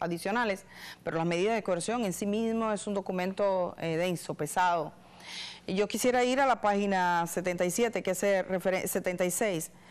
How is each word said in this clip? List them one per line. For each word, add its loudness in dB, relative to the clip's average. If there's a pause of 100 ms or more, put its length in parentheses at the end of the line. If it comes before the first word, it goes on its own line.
adicionales, -2 (380)
pero -2
las 2
medidas 2
de 0
coerción 0
en 0
sí -4
mismo 0
es -4
un -2
documento, 0
eh, -2
denso, -2
pesado. 0 (760)
Y -2
yo 2
quisiera 2
ir 2
a 4
la 4
página 2
setenta -2
y 2
siete, 0
que 0
hace 2
referen-, 0
setenta -2
y 2
seis, 0 (200)